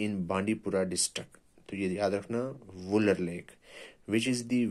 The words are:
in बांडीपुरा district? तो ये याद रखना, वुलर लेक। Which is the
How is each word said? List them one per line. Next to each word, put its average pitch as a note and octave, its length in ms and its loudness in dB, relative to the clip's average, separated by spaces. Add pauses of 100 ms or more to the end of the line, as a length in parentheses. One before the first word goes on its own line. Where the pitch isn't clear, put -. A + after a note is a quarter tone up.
in G#2 180 -2 (140)
बांडीपुरा F#2+ 580 0
district? - 500 -4 (280)
तो - 80 -8
ये G2 180 0
याद G2+ 200 2
रखना, A2 280 -2 (480)
वुलर G#2 280 6
लेक। F2 320 -4 (600)
Which A#2 180 2
is B2 140 0 (100)
the B2 180 4